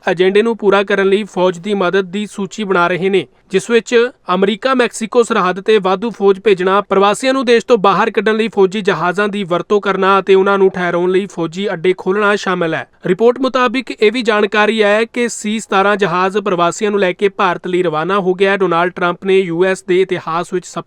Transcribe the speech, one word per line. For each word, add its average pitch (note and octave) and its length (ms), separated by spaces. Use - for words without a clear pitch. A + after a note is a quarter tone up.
ਏਜੰਡੇ F#3+ 300
ਨੂੰ A#3 160
ਪੂਰਾ G3+ 260
ਕਰਨ G3 240
ਲਈ G3 160
ਫੌਜ F#3 340
ਦੀ G3 160
ਮਦਦ F#3+ 320
ਦੀ G3 200
ਸੂਚੀ G3 380
ਬਣਾ F#3 240
ਰਹੇ F3+ 220
ਨੇ, F#3 180
ਜਿਸ F#3+ 200
ਵਿੱਚ A#3 400
ਅਮਰੀਕਾ G3+ 400
ਮੈਕਸੀਕੋ A#3+ 500
ਸਰਹੱਦ G3 380
ਤੇ A3 160
ਵਾਧੂ F#3+ 320
ਫੌਜ G3 340
ਭੇਜਣਾ, F#3+ 380
ਪ੍ਰਵਾਸੀਆਂ G3+ 520
ਨੂੰ C4+ 120
ਦੇਸ਼ A#3 200
ਤੋਂ A#3+ 120
ਬਾਹਰ G3 340
ਕੱਢਣ A3 240
ਲਈ A3 120
ਫੌਜੀ G3 340
ਜਹਾਜ਼ਾਂ F3+ 460
ਦੀ G3+ 160
ਵਰਤੋਂ F3 380
ਕਰਨਾ F#3+ 380
ਅਤੇ F#3+ 160
ਉਹਨਾਂ G3 220
ਨੂੰ F#3+ 140
ਠਹਿਰਾਉਣ F3+ 400
ਲਈ F#3 140
ਫੌਜੀ F#3 480
ਅੱਡੇ F3+ 240
ਖੋਲ੍ਹਣਾ G3+ 380
ਸ਼ਾਮਲ F3+ 380
ਹੈ। C3+ 140
ਰਿਪੋਰਟ A3 340
ਮੁਤਾਬਿਕ B3+ 520
ਇਹ G#3+ 200
ਵੀ B3+ 100
ਜਾਣਕਾਰੀ G#3+ 640
ਹੈ G#3 220
ਕਿ A#3+ 240
ਸੀ G#3+ 300
ਸਤਾਰਾਂ G3+ 360
ਜਹਾਜ਼ F#3+ 420
ਪ੍ਰਵਾਸੀਆਂ G3 540
ਨੂੰ G3+ 80
ਲੈ F3+ 140
ਕੇ G3 160
ਭਾਰਤ F#3 380
ਲਈ F3+ 160
ਰਵਾਨਾ E3+ 360
ਹੋ F#3 140
ਗਿਆ G3 180
ਹੈ। G3+ 60
ਡੋਨਾਲਡ F3 340
ਟਰੰਪ F3 340
ਨੇ F#3+ 140
ਯੂ F3 260
ਐਸ F#3+ 180
ਦੇ F3+ 180
ਇਤਿਹਾਸ F3 520
ਵਿੱਚ F3+ 120
ਸਭ - 220